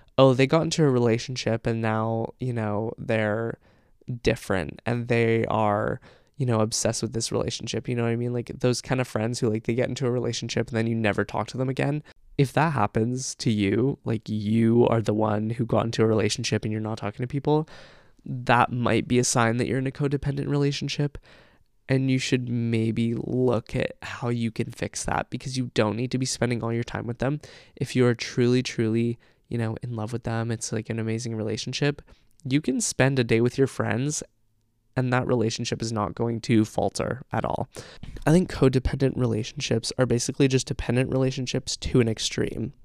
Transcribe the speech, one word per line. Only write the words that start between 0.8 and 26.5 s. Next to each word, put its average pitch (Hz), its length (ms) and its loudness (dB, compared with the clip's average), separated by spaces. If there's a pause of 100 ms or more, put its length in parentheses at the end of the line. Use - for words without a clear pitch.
a 139 60 4
relationship 120 760 0
and 113 140 0
now, 113 600 -2
you 127 120 -4
know, 110 460 -2
they're 113 600 0 (640)
different 95 600 -2
and 120 240 -2
they 113 380 4
are, 107 540 0 (360)
you 135 100 -2
know, 113 140 4
obsessed 110 420 0
with 113 100 -4
this 113 180 -4
relationship," 113 580 -4
you 123 60 -2
know 120 80 -2
what 117 100 0
I 117 40 -2
mean? 120 160 -4
Like, 120 260 -6
those 123 240 2
kind 131 180 0
of 123 80 -2
friends 117 300 -2
who, 120 100 2
like, 110 160 -2
they 117 100 0
get 123 140 0
into 127 180 -2
a 120 40 0
relationship 117 580 -2
and 120 80 -4
then 113 100 2
you 117 80 0
never 104 300 2
talk - 240 -4
to - 80 -10
them 131 120 -2
again. 139 340 -2 (340)
If 139 180 2
that 151 180 2
happens 120 640 -2
to - 140 0
you, 104 540 2
like, 113 240 -4
you 113 600 4
are 113 120 2
the 104 140 0
one 107 360 0
who 117 140 -2
got 110 200 2
into 113 180 0
a 110 40 4
relationship 110 580 0
and 107 80 -2
you're 110 80 -4
not 107 180 -6
talking 107 240 -6
to 123 60 -4
people, 151 400 0 (560)
that 123 480 2
might 117 340 2
be 120 140 2
a 123 40 4
sign 117 340 2
that 123 100 0
you're 117 100 0
in 131 80 -2
a 131 60 -6
codependent 143 560 -2
relationship. 143 680 0 (680)
And 135 240 2
you 131 80 4
should 127 300 0
maybe 117 640 0
look 123 640 0
at - 240 -2
how - 300 -6
you 117 200 -2
can 117 200 -6
fix - 340 -8
that, - 240 -2
because 131 300 -8
you 123 160 -4
don't 107 220 2
need 123 160 -4
to 127 60 -2
be 131 60 -2
spending 120 380 -2